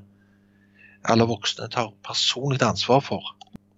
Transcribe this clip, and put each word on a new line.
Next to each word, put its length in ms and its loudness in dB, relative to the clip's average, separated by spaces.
alle 220 4
voksne, 440 -4
tar 220 -4
personlig 600 -2
ansvar 400 4
for 200 -6